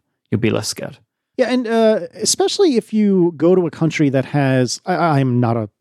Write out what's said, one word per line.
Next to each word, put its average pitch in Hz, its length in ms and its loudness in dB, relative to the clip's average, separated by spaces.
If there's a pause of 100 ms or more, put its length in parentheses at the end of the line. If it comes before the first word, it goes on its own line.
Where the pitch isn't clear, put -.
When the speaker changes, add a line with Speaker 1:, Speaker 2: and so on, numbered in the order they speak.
(300)
Speaker 1:
You'll 107 100 -2
be 113 100 0
less 110 160 -2
scared. - 320 -12 (380)
Speaker 2:
Yeah, 254 120 0
and, 247 200 -2
uh, 220 320 2 (140)
especially 359 600 0
if - 180 -2
you 190 440 2
go 165 180 4
to 175 140 2
a - 20 -4
country 156 380 0
that 131 160 0
has, 131 600 0
I, 160 360 0
I'm 127 180 0
not 117 180 0
a 110 140 -6 (100)